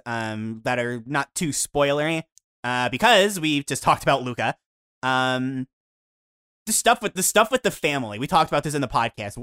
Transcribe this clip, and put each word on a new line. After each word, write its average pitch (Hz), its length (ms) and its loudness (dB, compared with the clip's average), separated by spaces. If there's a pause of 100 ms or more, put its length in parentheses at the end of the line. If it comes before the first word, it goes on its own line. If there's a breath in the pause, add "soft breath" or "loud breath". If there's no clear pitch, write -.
um, 110 600 -6
that 123 140 0
are 120 260 -4
not 139 280 -4
too 160 160 -4
spoilery, 147 760 0 (400)
uh, 123 260 -2
because 202 500 4
we 151 240 0
just - 200 -4
talked 156 200 2
about 139 200 2
Luca. 120 320 -4 (460)
Um, 131 680 -2 (960)
the 220 80 -4
stuff - 280 4
with, 202 140 -4
the 185 80 -4
stuff 220 280 4
with 254 120 0
the 202 80 2
family. 127 480 -2
We 143 80 -6
talked 160 240 2
about 147 120 2
this 147 120 -4
in 143 60 -2
the 127 60 -2
podcast, 117 560 -4